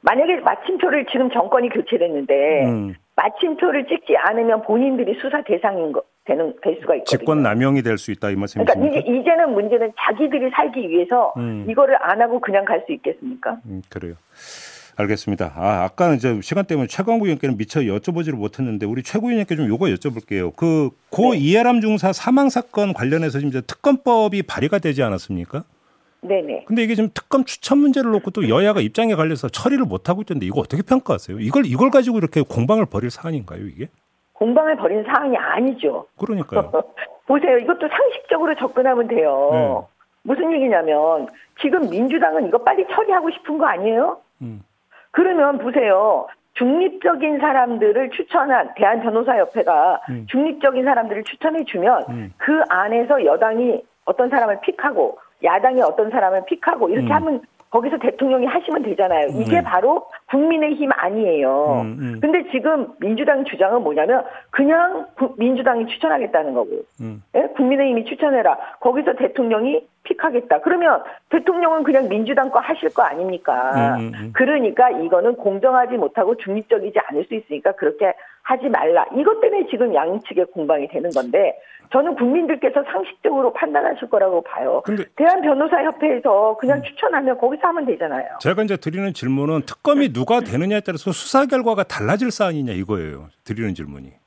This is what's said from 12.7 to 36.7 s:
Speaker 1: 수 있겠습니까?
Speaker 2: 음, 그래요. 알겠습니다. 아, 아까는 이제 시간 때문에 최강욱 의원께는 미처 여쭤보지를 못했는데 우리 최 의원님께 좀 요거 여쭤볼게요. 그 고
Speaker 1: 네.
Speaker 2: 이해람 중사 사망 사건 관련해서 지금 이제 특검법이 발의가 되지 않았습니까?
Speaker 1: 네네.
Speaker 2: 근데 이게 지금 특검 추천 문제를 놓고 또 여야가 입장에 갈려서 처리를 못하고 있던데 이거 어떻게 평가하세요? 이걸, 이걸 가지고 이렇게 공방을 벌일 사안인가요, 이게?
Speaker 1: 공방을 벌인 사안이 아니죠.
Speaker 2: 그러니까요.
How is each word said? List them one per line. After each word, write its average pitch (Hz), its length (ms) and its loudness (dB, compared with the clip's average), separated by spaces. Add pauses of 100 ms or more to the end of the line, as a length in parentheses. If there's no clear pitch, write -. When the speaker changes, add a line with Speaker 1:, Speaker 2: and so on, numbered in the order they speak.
Speaker 1:
수 - 80 -8
있겠습니까? 127 720 -8
Speaker 2:
음, 95 240 -10
그래요. 87 240 -12 (840)
알겠습니다. 101 580 -2
아, 92 280 0
아까는 160 320 2
이제 117 260 -2
시간 185 240 -4
때문에 139 220 -2
최강욱 220 360 -2
의원께는 139 340 -2
미처 110 240 -4
여쭤보지를 151 560 -2
못했는데 107 480 -6
우리 117 180 -4
최 - 160 -6
의원님께 220 360 -2
좀 147 120 -2
요거 123 200 0
여쭤볼게요. 101 680 -4
그 156 360 2 (200)
고 247 200 2
Speaker 1:
네. 208 80 0
Speaker 2:
이해람 226 420 4
중사 208 300 0
사망 262 380 2
사건 208 440 -2
관련해서 139 460 -2
지금 143 100 -2
이제 127 120 -4
특검법이 226 840 0
발의가 185 360 -2
되지 147 240 -2
않았습니까? 98 600 -4 (580)
Speaker 1:
네네. 180 460 -4
Speaker 2:
근데 226 160 0
이게 226 120 0
지금 220 180 0
특검 - 320 -2
추천 - 320 -2
문제를 269 340 4
놓고 196 200 0
또 202 180 -2
여야가 202 320 4
입장에 214 340 0
갈려서 156 340 -2
처리를 262 360 0
못하고 170 360 -2
있던데 143 240 -4
이거 - 140 -2
어떻게 156 220 -4
평가하세요? 139 580 -2
이걸, 139 260 2
이걸 151 260 2
가지고 247 260 4
이렇게 160 240 0
공방을 170 460 0
벌일 117 240 -4
사안인가요, 104 560 -10
이게? 82 200 -12 (460)
Speaker 1:
공방을 302 440 2
벌인 208 260 -2
사안이 262 340 -2
아니죠. 233 680 -4 (120)
Speaker 2:
그러니까요. 202 520 -4